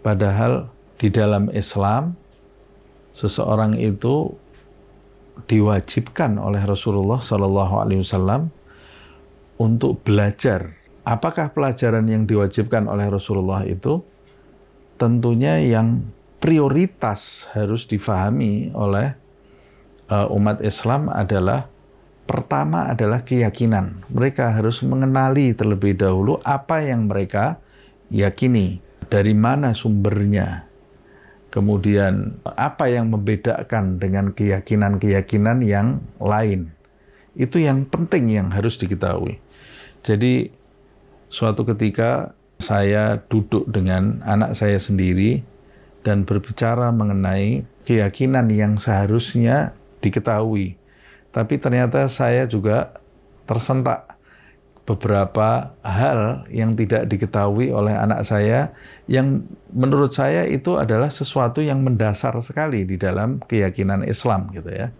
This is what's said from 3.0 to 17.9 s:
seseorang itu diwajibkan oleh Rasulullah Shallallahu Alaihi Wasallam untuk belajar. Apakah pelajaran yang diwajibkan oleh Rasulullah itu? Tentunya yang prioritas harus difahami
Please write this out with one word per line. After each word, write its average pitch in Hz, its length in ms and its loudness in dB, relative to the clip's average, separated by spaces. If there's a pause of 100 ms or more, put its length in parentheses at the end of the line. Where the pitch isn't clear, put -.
seseorang 107 640 0
itu 117 560 -2 (1120)
diwajibkan 107 920 0
oleh 101 240 -2
Rasulullah 101 560 0
Shallallahu 98 560 0
Alaihi 104 260 0
Wasallam 101 460 0 (1120)
untuk 117 400 0
belajar. 101 800 0 (240)
Apakah 143 480 -2
pelajaran 120 560 0
yang 110 160 2
diwajibkan 107 640 0
oleh 101 240 -2
Rasulullah 95 560 -2
itu? 98 320 -2 (960)
Tentunya 120 640 2
yang 117 480 2 (320)
prioritas 147 1120 0
harus 107 320 -2
difahami 107 880 -2